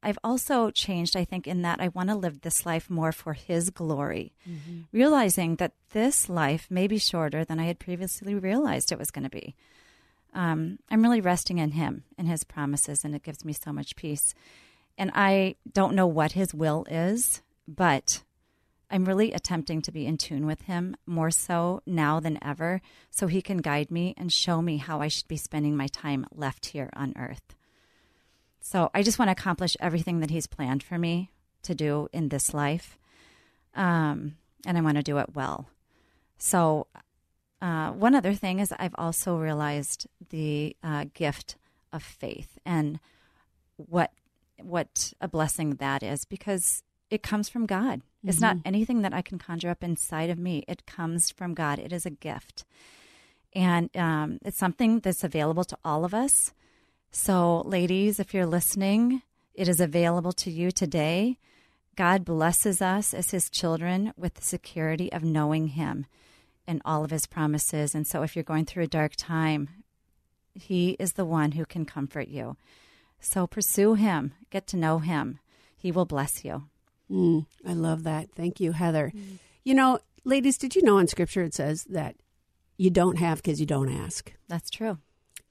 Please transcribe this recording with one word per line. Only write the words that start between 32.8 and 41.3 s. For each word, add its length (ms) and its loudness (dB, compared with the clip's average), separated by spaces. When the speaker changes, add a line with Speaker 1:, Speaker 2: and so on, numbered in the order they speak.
Speaker 1:
um, 640 0
and 100 0
I 40 2
wanna 220 2
do 160 0
it 160 -4
well. 340 -6
So, 480 4
uh, 300 -2
one 220 6
other 200 4
thing 240 -2
is 200 -2
I've 180 -6
also 400 -2
realized 680 -4
the, 520 -4
uh, 220 -4
gift 420 -4